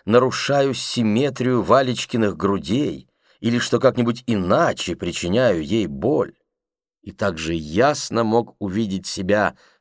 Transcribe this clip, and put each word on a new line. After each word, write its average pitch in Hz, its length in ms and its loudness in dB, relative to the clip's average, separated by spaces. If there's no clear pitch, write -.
нарушаю 131 680 2
симметрию 123 880 0
Валечкиных 117 720 2
грудей 95 720 -2
или 117 200 0
что 117 200 0
как-нибудь 120 480 0
иначе 104 680 0
причиняю 90 680 0
ей 92 240 0
боль. 101 480 -2
И 98 100 -14
также 82 420 -4
ясно 107 720 0
мог 113 360 0
увидеть 95 480 -4
себя 98 480 0